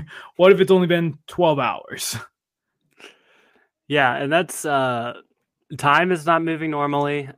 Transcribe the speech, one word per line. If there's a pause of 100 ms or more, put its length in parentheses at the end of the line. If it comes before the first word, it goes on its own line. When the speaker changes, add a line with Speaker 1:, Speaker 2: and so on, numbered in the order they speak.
(100)
Speaker 1:
<laughs>
what
if
it's
only
been
twelve
hours?" (1700)
Speaker 2:
Yeah,
and
that's,
uh, (560)
time
is
not
moving
normally.